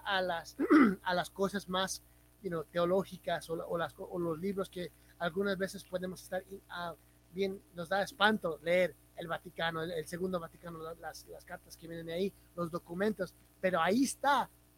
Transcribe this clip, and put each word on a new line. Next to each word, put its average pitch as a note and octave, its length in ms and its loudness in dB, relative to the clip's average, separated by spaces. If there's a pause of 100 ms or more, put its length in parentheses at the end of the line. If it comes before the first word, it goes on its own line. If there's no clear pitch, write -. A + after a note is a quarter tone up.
a F#3+ 180 2
las, F3 360 -4
<clears throat> C#4 440 8
a F3+ 120 0
las F3 160 0
cosas G3 380 -2
más, F#3 340 -2 (400)
you G3 60 -6
know, E3 160 -4
teológicas F3 840 0
o E3 60 -2
la, E3+ 100 -6
o F3 100 -2
las E3 160 -2
co-, - 180 -12
o F#3+ 80 -4
los E3 200 -2
libros F#3+ 320 -2
que F3+ 200 -8 (280)
algunas F3+ 400 -2
veces F#3+ 260 -6
podemos F#3 380 -6
estar, F#3+ 200 -6 (280)
ah, F3 240 -8 (400)
bien, F#3+ 260 -2 (140)
nos F3 140 -8
da G3 140 4
espanto G3 600 2
leer F3 320 4 (220)
el F3 120 -8
Vaticano, E3 540 -4
el, E3+ 80 -4
el D#3+ 160 -4
Segundo F3+ 340 -4
Vaticano, E3 420 -12
la, D#3+ 120 -10
las, E3 360 -12
las D#3+ 140 -16
cartas F3 320 -16
que E3 120 -16
vienen E3 180 -10
de E3 80 -6
ahí, F#3 180 0 (240)
los E3+ 140 -2
documentos, F3+ 640 -2 (260)
pero F3+ 200 2
ahí G3+ 240 4
está B3+ 440 2 (300)